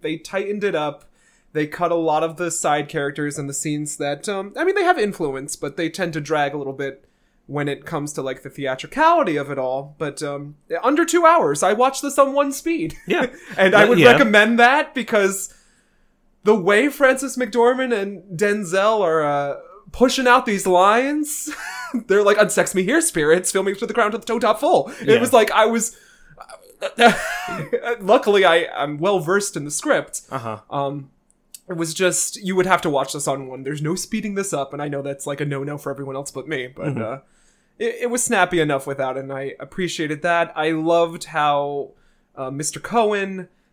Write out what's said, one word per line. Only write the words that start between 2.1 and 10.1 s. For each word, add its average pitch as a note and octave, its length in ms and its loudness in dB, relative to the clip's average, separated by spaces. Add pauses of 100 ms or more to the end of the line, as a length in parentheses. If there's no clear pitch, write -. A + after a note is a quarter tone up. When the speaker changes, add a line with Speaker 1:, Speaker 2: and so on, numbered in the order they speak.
Speaker 1:
of E3 140 -4
the F3 140 -4
side D3+ 400 0
characters D3 480 -4
and C#3 100 -6
the C#3 60 -8
scenes D3 420 -6
that, C#3+ 320 -6
um, G3+ 300 -6
I D#4 60 -2
mean, F#4+ 100 2
they G4+ 100 0
have F4 140 2
influence, D3+ 580 -4
but C#3+ 220 -8
they E3 100 -2
tend E3 260 -6
to D#3+ 60 -6
drag D3 320 -2
a D#3 60 -6
little C3+ 160 -8
bit C3+ 320 -10 (400)
when C#3+ 220 -6
it C#3+ 160 -8
comes D3 300 -8
to, C#3+ 80 -8
like, C3 200 -8
the C#3+ 80 -16
theatricality E3+ 840 0
of C#3+ 140 -4
it C#3 80 -6
all. C3+ 400 -4
But, D3 240 -8